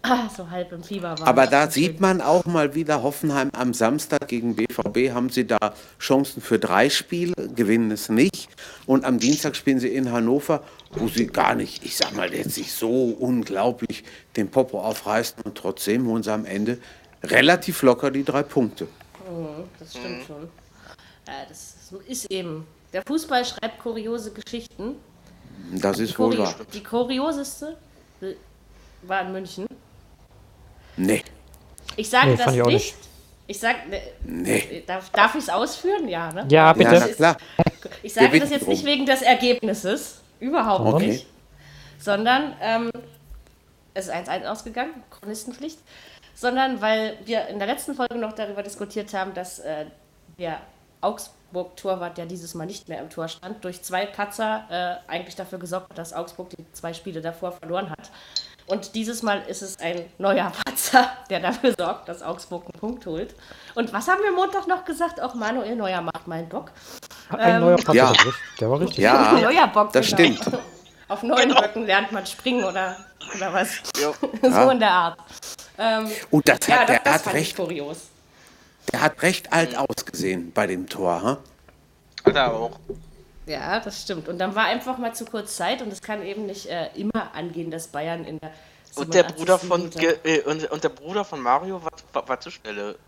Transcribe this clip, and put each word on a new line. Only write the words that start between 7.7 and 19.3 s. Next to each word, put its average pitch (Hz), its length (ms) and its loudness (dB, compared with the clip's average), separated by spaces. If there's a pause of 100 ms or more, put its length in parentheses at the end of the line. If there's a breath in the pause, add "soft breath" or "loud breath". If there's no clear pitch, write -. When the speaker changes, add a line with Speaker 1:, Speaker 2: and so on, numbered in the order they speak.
Speaker 2:
es 107 160 -6
nicht. 123 420 2 (360 loud breath)
Und 131 180 4
am 123 160 2
Dienstag 143 380 0
spielen 135 240 0
sie 123 120 -2
in 127 200 -2
Hannover, 135 500 0 (280 loud breath)
wo 113 180 -2
sie 110 180 0
gar - 280 2
nicht, - 280 -8
ich - 140 -8
sag - 160 -2
mal, 92 200 -4
jetzt - 240 -6
nicht 98 160 -8
so 117 460 0
unglaublich 120 840 -2 (320 loud breath)
den 104 120 -2
Popo 120 320 0
aufreißen 110 600 -2
und 104 140 -10
trotzdem 113 500 -2
holen 113 160 0
sie 104 80 -4
am 107 140 -2
Ende 107 320 -2 (460 soft breath)
relativ 170 580 4
locker 131 280 6
die 135 140 -2
drei 143 200 0
Punkte. 117 420 -2 (440)
Speaker 1:
Mhm, 165 360 -10 (120)